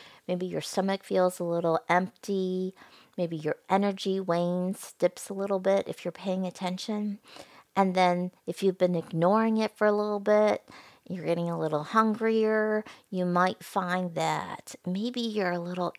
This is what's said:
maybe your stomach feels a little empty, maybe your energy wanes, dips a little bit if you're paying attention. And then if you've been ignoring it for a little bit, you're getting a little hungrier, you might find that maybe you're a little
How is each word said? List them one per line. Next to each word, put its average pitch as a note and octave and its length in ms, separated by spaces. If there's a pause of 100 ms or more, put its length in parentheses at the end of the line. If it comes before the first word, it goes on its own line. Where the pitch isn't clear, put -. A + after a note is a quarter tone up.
(260)
maybe F3+ 200
your E3+ 160
stomach G3 420
feels F#3 340
a F3 60
little E3+ 340 (100)
empty, F#3 880 (420)
maybe E3+ 200
your D3+ 200 (120)
energy G3 500
wanes, F3+ 800
dips - 300
a G3+ 60
little G3 260
bit G3 260
if - 180
you're F3+ 60
paying F#3+ 340
attention. G3+ 760 (560)
And F#3+ 180
then F3+ 380 (140)
if - 180
you've F#3 140
been F3+ 180
ignoring G#3 600
it A3 180
for G#3 100
a G#3 60
little G#3 260
bit, G#3 500 (400)
you're F3 160
getting E3+ 240
a E3+ 100
little D#3 260
hungrier, A3 1000 (240)
you F#3 160
might F3+ 380
find F3+ 540
that D#3+ 580 (100)
maybe A3 360
you're G#3 320
a F3 80
little F3 380